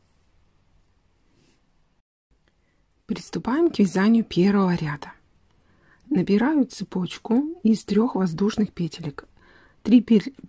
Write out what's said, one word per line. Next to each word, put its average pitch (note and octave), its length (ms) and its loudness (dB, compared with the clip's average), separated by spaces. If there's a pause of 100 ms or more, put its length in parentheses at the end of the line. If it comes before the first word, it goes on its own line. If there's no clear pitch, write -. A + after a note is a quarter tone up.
(3000)
Приступаем A#3+ 600 -2
к - 100 -10
вязанию G3+ 440 4
первого F#3+ 500 2
ряда. D3+ 380 -6 (1000)
Набираю A#3 540 2
цепочку A#3 1000 -4
из A3 220 2
трёх A3 320 0
воздушных F#3+ 560 -2
петелек. D#3+ 540 -10 (580)
Три A#3 180 6
пе-, A3 300 2 (180)